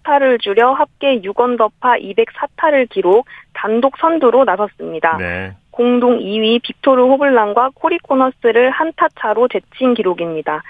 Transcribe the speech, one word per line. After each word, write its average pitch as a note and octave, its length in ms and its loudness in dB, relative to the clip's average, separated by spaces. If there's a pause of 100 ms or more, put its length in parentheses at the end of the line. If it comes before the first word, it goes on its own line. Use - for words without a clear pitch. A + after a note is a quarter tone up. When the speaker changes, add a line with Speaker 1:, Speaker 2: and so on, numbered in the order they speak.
Speaker 1:
타를 C#4 360 2
줄여 A3+ 340 2
합계 C#4 500 -2
육 G3 160 -8
언더파 A#3+ 600 0
이백사 G3 480 -4 (100)
타를 C#4+ 300 0
기록, G3 400 0 (260)
단독 A#3 460 -2
선두로 C4+ 460 2
나섰습니다. E3+ 720 -4
Speaker 2:
네. F2+ 380 -8 (140)
Speaker 1:
공동 B3 520 0
이 G#3 180 -4
위 A3 180 0
빅토르 B3+ 440 0
호블란과 B3+ 720 2
코리 E4+ 240 -2
코너스를 B3+ 720 0
한 D#4+ 220 -4
타 D#4+ 160 0 (120)
차로 A3+ 280 0
제친 B3 440 -2
기록입니다. E3+ 760 -4